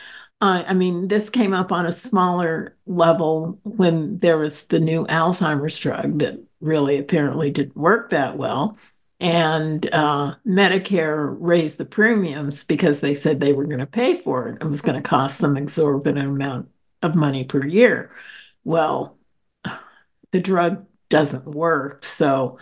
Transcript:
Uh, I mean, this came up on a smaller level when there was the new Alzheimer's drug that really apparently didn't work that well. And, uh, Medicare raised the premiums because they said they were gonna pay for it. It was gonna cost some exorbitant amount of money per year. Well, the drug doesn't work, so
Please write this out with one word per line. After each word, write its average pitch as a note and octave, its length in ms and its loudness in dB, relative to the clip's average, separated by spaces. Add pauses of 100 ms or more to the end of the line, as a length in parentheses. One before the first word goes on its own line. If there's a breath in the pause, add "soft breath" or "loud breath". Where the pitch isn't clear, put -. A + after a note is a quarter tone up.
(420 loud breath)
Uh, F#3 240 2
I F#3+ 80 0
mean, F3+ 340 0
this G#3 220 0
came G3+ 240 0
up F#3 160 -2
on F3 160 0
a E3 60 -2
smaller F3+ 840 0 (100)
level E3 760 2
when F3 560 0
there E3 200 4
was D3+ 280 -4
the E3+ 140 0
new D#3+ 260 0
Alzheimer's D#3+ 720 0
drug D3 400 -4
that C#3 220 -2 (200)
really C#3+ 380 0
apparently C#3+ 520 0
didn't C3+ 260 -4
work G3 340 2
that C#3+ 260 0
well. C#3+ 400 -4 (460 soft breath)
And, D#3 680 0
uh, D3 440 0 (100)
Medicare F3+ 920 0
raised E3+ 380 0
the D3 80 -8
premiums F3+ 800 0
because D3+ 360 2
they C#3+ 120 0
said C#3+ 260 0
they C#3+ 140 2
were C#3 140 0
gonna C#3 180 -4
pay B3 300 0
for B2+ 340 -4
it. - 140 -12
It E3 40 -6
was C#3+ 140 -4
gonna F#3 220 -2
cost C3+ 340 0
some C#3+ 220 0
exorbitant C#3+ 680 0
amount C#3 440 -6 (320)
of D#3+ 120 0
money C#3 300 0
per C3+ 220 -2
year. F3 440 2 (540 loud breath)
Well, D#3 540 -2 (1120 loud breath)
the F#3 80 2
drug F3+ 460 0 (240)
doesn't C#3+ 360 2
work, D3 560 -2
so E3 600 -2